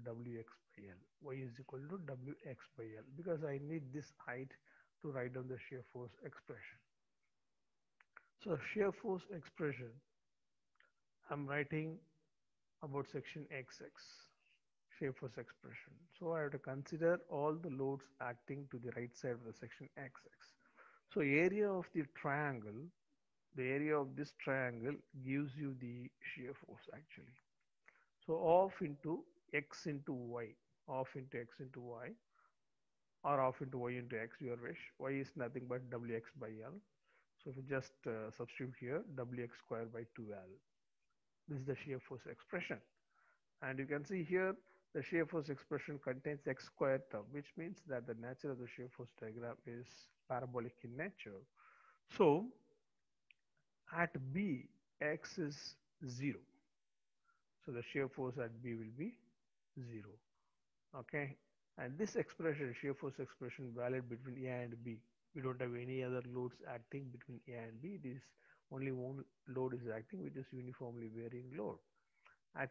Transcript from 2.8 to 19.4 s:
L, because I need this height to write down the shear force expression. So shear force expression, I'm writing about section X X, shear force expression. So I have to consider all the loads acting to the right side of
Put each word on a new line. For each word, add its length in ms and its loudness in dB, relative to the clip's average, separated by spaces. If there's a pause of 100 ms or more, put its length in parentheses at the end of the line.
L, 80 -10 (120)
because 280 2
I 180 2
need 300 -4
this 200 -6 (120)
height 280 -4 (500)
to 80 -2
write 240 0
down 140 -2
the 100 -4 (100)
shear 140 -6 (100)
force 200 -8 (120)
expression. 540 -12 (1700)
So 120 4 (160)
shear 200 6
force 300 0 (120)
expression, 560 -2 (1400)
I'm 180 0
writing 520 0 (840)
about 240 0
section 420 -6
X 340 -8
X, 200 -16 (920)
shear 160 2
force 260 -6
expression. 540 -12 (280)
So 140 2
I 80 4
have 100 0
to 60 -4
consider 600 4 (100)
all 260 4
the 160 -2
loads 340 2 (160)
acting 500 -4
to 80 -4
the 180 -4
right 200 -4
side 160 0
of 120 -4